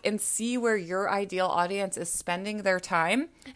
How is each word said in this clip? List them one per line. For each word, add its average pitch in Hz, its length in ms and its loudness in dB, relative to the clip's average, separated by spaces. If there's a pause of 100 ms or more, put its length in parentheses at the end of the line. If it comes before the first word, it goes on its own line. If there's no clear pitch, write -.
and 208 160 0
see 233 340 0
where 233 220 2
your 185 320 -2
ideal 190 380 0
audience 190 500 0
is 175 140 -4
spending 196 460 -4
their 190 220 2
time. 185 500 2 (260)